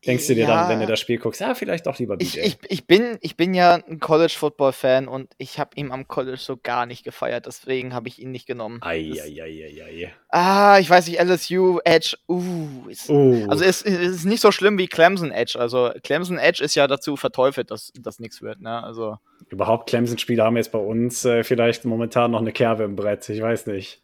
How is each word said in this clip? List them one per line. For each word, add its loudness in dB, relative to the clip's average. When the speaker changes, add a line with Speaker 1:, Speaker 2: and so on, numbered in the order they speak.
Speaker 1:
denkst 0
du 4
dir 2
dann, 4
Speaker 2:
Ja. -2
Speaker 1:
wenn 0
du -2
das 0
Spiel -4
guckst, -6
"Ja, -2
vielleicht -6
doch -6
lieber -6
Speaker 2:
Ich, -4
Speaker 1:
B -10
J." -2
Speaker 2:
ich, -4
ich -8
bin, 4
ich -12
bin 0
ja 6
ein -8
College-Football-Fan 0
und -12
ich -12
hab -8
ihn -8
am -12
College -6
so -10
gar -4
nicht -18
gefeiert, -8
deswegen -8
hab -8
ich -20
ihn -14
nicht -14
genommen. -10
Speaker 1:
Ei, -6
Speaker 2:
Das -10
Speaker 1:
ei, -16
ei, -14
ei, -18
ei. -14
Speaker 2:
Ah, 6
ich 2
weiß 6
nicht, -4
L 2
S 0
U, 2
Edge, 2
uh, -6
ist, -10
Speaker 1:
Uh. 6
Speaker 2:
also 2
es, 2
es 0
ist -10
nicht 0
so 6
schlimm 2
wie -2
Clemson 4
Edge. -4
Also 0
Clemson -4
Edge 0
ist -2
ja 4
dazu -4
verteufelt, -2
dass -14
das -12
nix -18
wird, -14
ne? -10
Also -10
Speaker 1:
Überhaupt -2
Clemson-Spieler 0
haben 2
jetzt -2
bei -2
uns, -4
äh, 2
vielleicht 0
momentan 0
noch 0
eine -4
Kerbe 0
im -6
Brett, -4
ich -6
weiß -4
nicht. -10